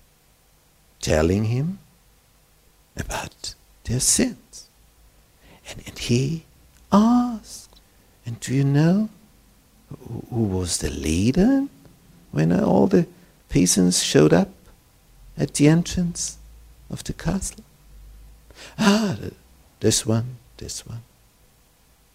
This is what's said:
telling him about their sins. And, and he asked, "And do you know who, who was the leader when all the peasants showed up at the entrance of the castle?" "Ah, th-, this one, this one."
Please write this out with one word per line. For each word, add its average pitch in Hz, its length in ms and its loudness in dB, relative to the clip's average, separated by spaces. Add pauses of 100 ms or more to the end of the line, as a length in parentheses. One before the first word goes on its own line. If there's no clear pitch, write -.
(1000)
telling 85 440 2
him 139 340 -4 (1200)
about - 580 -10 (300)
their 120 160 -2
sins. - 680 -2 (1000)
And, - 180 -18
and - 120 -18
he 139 460 -2 (480)
asked, 233 800 2 (560)
"And 117 140 -10
do 120 120 -8
you 139 120 2
know 165 440 2 (800)
who, 113 420 -14
who 117 120 0
was 92 360 -2
the 78 120 -4
leader 120 800 2 (640)
when 160 200 0
all - 360 4
the 180 180 4 (420)
peasants 180 540 2
showed 151 300 4
up 190 160 4 (880)
at 143 160 -4
the 147 140 4
entrance 170 680 -2 (540)
of - 140 -12
the - 80 -8
castle?" - 500 -6 (1120)
"Ah, 202 440 2
th-, - 140 -12 (440)
this - 260 0
one, 117 340 -2 (180)
this - 280 -14
one." 117 180 -14 (1120)